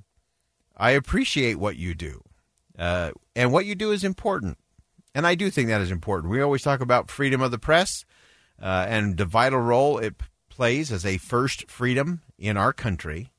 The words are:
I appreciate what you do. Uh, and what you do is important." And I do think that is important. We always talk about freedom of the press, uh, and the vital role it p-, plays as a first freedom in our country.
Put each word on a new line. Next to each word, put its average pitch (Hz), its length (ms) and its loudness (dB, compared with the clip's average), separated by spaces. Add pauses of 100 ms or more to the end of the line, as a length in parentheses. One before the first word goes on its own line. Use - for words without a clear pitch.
(760)
I 117 160 2
appreciate 139 680 0
what 101 160 -2
you 85 180 -4
do. 78 300 -12 (540)
Uh, 87 340 -2 (240)
and 123 160 2
what 185 160 4
you 208 80 -4
do 214 160 -2
is 196 120 -2
important." 185 540 -4 (560)
And 156 140 2
I 175 80 4
do 190 160 -2
think 123 160 0
that 107 140 2
is 90 100 -2
important. 87 400 -2
We 127 100 2
always 143 220 2
talk 139 160 0
about 123 320 2
freedom 135 300 0
of 127 100 0
the 117 80 -4
press, 170 440 2 (560)
uh, 92 280 0
and 104 300 0
the 98 80 0
vital 123 340 2
role 120 400 2
it 107 180 -6
p-, - 80 -10 (240)
plays 131 420 0
as 90 140 -4
a 95 120 0
first - 520 -2
freedom 139 520 -2 (180)
in 101 180 -2
our 117 160 2
country. 87 640 -6